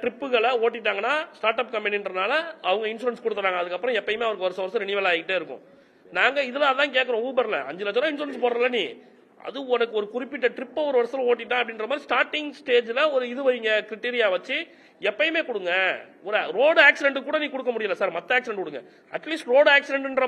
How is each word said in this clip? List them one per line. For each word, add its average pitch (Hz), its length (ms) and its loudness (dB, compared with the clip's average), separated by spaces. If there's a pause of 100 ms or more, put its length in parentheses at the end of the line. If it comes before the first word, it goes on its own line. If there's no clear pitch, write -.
ட்ரிப்புகளை 240 500 0 (140)
ஓட்டிட்டாங்கன்னா 220 500 0 (220)
ஸ்டார்ட் 226 260 0
அப் 226 140 -6
கம்பெனின்றனால 202 560 -2 (360)
அவங்க 208 220 2
இன்சூரன்ஸ் 226 340 -6
கொடுத்துறாங்க. 196 380 0
அதுக்கப்புறம் 180 380 -2
எப்பயுமே 220 260 -4
அவருக்கு 190 220 -2
வருஷம் 190 160 -4
வருஷம் 190 200 -2
ரினிவல் 196 260 2
ஆகிட்டே 170 280 0
இருக்கும். 139 240 -8 (560)
நாங்க 254 200 4 (120)
இதுல 285 220 2
அதான் 269 260 0
கேக்குறோம், 240 320 0
Uber-ல 226 280 0 (120)
அஞ்சு 180 160 -8
லட்சம் 214 160 0
ரூபாய் 302 120 0
இன்சூரன்ஸ் 277 300 -4
போடுறல 240 320 2
நீ, 185 80 0 (640)
அது 247 120 -10 (160)
உனக்கு 233 260 0
ஒரு 208 140 -4
குறிப்பிட்ட 254 320 -4 (100)
ட்ரிப்பை 269 320 -6
ஒரு 269 100 0
வருஷத்துல 247 320 0
ஓட்டிட்டா 240 300 0
அப்படின்ற 220 300 -4
மாதிரி 285 160 -4
ஸ்டார்டிங் 294 520 0
ஸ்டேஜ்ல 240 420 2 (140)
ஒரு 254 180 2
இது 269 140 -6
வைங்க, 233 240 2 (180)
கிரைட்டீரியா 226 460 0
வச்சு 254 220 -4 (540)
எப்பயுமே 320 380 0
கொடுங்க. 185 240 -2 (540)
ஒரு 202 140 2 (180)
ரோடு 320 300 6
ஆக்சிடென்ட் 277 400 0
கூட 302 140 -2
நீ 294 120 -4
கொடுக்க 247 220 -4
முடியல 202 240 -2
சார், 185 180 0
மத்த 254 180 -2
ஆக்சிடென்ட் 226 260 -4
கொடுங்க, 147 200 -10 (340)
அட்லீஸ்ட் 302 380 -6
ரோடு 294 220 8
ஆக்சிடென்ட்ன்ற 269 520 0